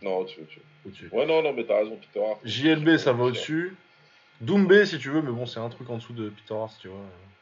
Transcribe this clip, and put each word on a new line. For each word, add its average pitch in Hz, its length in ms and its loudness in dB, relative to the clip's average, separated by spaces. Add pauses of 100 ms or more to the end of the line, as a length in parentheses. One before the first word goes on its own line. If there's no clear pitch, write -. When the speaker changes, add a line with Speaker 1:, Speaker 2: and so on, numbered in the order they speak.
Speaker 1:
Non, 95 180 -2
au-dessus, 90 220 -8
au-dessus. - 200 -20 (240)
Speaker 2:
Au-dessus. 87 260 -18
Speaker 1:
Ouais, 123 140 0
non, 160 160 2
non, 151 120 0
mais 117 120 -6
t'as 104 140 0
raison, 107 180 -4
Peter - 280 -8
Hart. 107 180 -4
Speaker 2:
J 120 260 0
L 156 140 2
B, 160 140 6
ça 135 140 2
va 120 120 0
Speaker 1:
Ouais. 127 60 4
Speaker 2:
au-dessus. 160 460 -4 (640)
Doumbé, 190 460 6
si 160 140 -4
tu 131 100 -8
veux, 156 140 0
mais 131 80 -4
bon, 120 160 -6
c'est 117 120 -12
un 117 100 -6
truc 120 200 -14
en 117 80 -6
dessous 117 160 -14
de 110 160 -8
Peter 104 240 -14
Hart, 107 260 -8
tu - 100 -20
vois. 95 100 -14 (420)